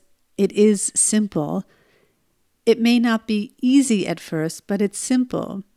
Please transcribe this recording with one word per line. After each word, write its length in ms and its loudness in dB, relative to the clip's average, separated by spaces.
it 140 0
is 440 2
simple. 680 0
It 160 2
may 180 4
not 260 0
be 360 -4
easy 440 4
at 140 -6
first, 480 -6
but 140 -2
it's 160 -2
simple. 680 -4